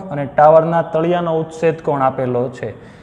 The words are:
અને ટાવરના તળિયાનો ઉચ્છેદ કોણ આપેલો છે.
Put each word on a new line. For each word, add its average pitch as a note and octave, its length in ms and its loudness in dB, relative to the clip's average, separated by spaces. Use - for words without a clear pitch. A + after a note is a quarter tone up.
અને C#3+ 160 -6
ટાવરના D#3+ 560 4
તળિયાનો E3+ 380 0
ઉચ્છેદ D#3+ 400 -4
કોણ C#3 200 -2
આપેલો B2+ 400 -2
છે. G#2+ 160 -10